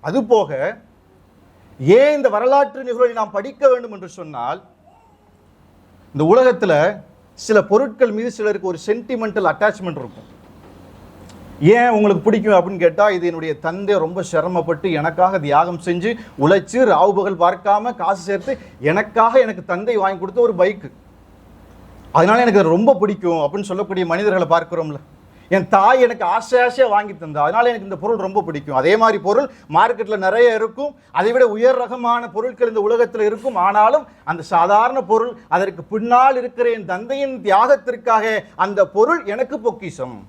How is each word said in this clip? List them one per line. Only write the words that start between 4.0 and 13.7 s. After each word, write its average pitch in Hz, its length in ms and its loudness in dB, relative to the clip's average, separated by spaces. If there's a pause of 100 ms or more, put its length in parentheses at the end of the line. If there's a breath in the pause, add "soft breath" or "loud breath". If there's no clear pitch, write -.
சொன்னால், 151 420 -8 (1500)
இந்த 143 180 0
உலகத்துல 233 420 4 (720)
சில 214 120 4 (140)
பொருட்கள் 233 460 0
மீது 233 200 -6
சிலருக்கு 196 340 -4
ஒரு 160 160 -10
சென்டிமெண்டல் 214 640 -4
அட்டாச்மெண்ட் 180 500 -4
இருக்கும். - 260 -20 (1400)
ஏன் 240 240 4
உங்களுக்கு 208 300 2
பிடிக்கும் 214 320 2
அப்படின்னு 180 260 -2
கேட்டா, 165 200 4 (120)
இது 170 140 -6
என்னுடைய 160 220 -6 (140)
தந்தை 196 280 -2 (100)